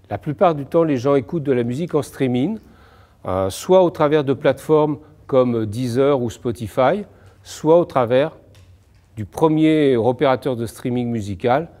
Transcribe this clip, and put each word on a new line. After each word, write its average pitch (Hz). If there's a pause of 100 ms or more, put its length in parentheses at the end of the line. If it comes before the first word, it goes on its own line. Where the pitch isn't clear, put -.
(100)
la 104
plupart 165
du 139
temps, 165
les 151
gens 139
écoutent 143
de 139
la 123
musique 127
en 147
streaming, 135 (680)
euh, 95
soit 185
au 175
travers 151
de 135
plateformes 151 (280)
comme 123
Deezer 127
ou 120
Spotify, 131 (380)
soit -
au 170
travers 131 (800)
du 110
premier 156
opérateur 127
de 117
streaming 123
musical, 117 (100)